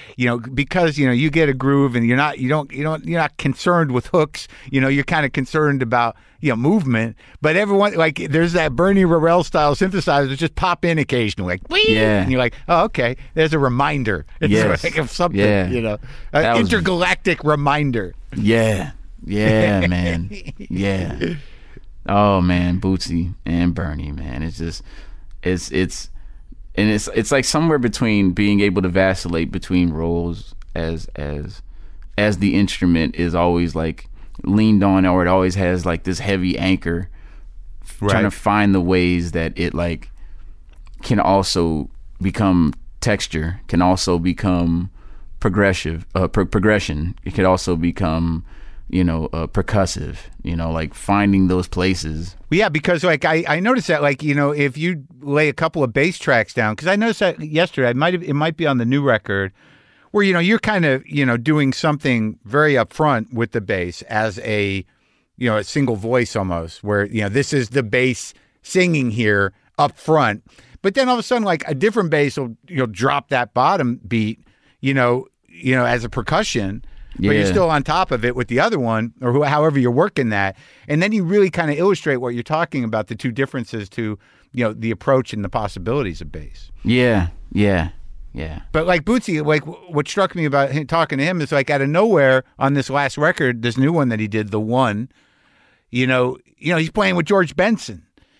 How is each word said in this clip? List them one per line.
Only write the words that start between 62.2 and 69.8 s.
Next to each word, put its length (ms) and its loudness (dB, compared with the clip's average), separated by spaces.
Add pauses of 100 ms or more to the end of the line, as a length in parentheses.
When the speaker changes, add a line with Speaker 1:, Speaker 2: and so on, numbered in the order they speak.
Speaker 1:
very 280 2
upfront 600 0
with 200 -4
the 80 -2
bass 420 -4
as 360 -4
a, 460 -2 (520)
you 120 0
know, 80 2
a 60 0
single 320 0
voice 400 -2
almost, 480 -4
where, 220 0
you 160 -4
know, 80 -2
this 240 0
is 160 0
the 140 0
bass 500 -2 (280)
singing 500 0
here 420 2 (260)
up 180 0